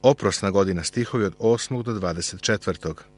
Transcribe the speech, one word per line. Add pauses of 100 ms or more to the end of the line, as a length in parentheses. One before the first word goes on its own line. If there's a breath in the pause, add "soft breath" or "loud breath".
Oprosna
godina,
stihovi
od
osmog
do
dvadeset
četvrtog. (140)